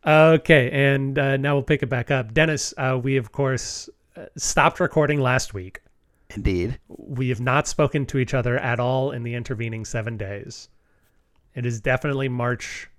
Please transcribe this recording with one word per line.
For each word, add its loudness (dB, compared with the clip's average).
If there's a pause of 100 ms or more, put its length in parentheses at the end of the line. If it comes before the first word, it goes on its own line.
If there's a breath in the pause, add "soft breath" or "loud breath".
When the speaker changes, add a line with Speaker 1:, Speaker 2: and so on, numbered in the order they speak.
Speaker 1:
Okay, 6
and, 2
uh, 2
now 0
we'll 2
pick 2
it -4
back -2
up. -2
Dennis, 0
uh, 0
we, 0
of -4
course, -4 (280)
uh, -14 (120)
stopped 2
recording 2
last 0
week. -14 (500)
Speaker 2:
Indeed. -2
Speaker 1:
We -6
have -4
not 2
spoken 0
to -4
each -2
other 0
at -2
all 0
in -8
the -6
intervening -6
seven -6
days. -12 (840)
It -8
is -4
definitely -2
March -4